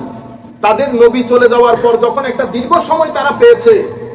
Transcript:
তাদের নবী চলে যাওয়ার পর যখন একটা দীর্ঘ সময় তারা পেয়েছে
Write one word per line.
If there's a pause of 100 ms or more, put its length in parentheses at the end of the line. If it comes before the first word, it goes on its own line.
(640)
তাদের
নবী
চলে
যাওয়ার
পর
যখন
একটা
দীর্ঘ
সময়
তারা
পেয়েছে (100)